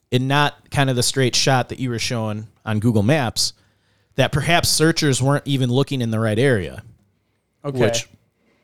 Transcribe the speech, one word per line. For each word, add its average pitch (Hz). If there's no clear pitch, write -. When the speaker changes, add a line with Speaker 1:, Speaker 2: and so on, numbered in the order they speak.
Speaker 1:
and 127
not 143
kind 135
of 123
the 120
straight 127
shot 127
that -
you 127
were 117
showing 107
on 110
Google 110
Maps," 120
that 127
perhaps 151
searchers 156
weren't 139
even 131
looking 135
in 117
the 110
right 110
area. 101
Speaker 2:
Okay. 135
Speaker 1:
Which 117